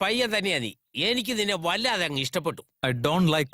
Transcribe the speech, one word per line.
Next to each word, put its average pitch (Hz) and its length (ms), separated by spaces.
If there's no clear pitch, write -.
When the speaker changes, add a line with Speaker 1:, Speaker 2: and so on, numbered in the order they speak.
Speaker 1:
പയ്യൻ 226 360
തന്നെയാ 196 220
നീ. 113 120
എനിക്ക് 240 300
നിന്നെ 202 180
വല്ലാതെ 202 420
അങ്ങ് 139 120
ഇഷ്ടപ്പെട്ടു. 147 420
Speaker 2:
I 127 40
don't 170 280
like 151 200